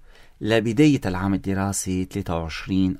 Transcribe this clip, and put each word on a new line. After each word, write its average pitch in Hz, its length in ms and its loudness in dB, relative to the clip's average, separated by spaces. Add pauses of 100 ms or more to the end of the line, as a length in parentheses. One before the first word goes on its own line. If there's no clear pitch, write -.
(420)
لبداية 113 640 4
العام 95 280 -2
الدراسي 95 800 -2
ثلاثة 92 260 -4
وعشرين 92 640 0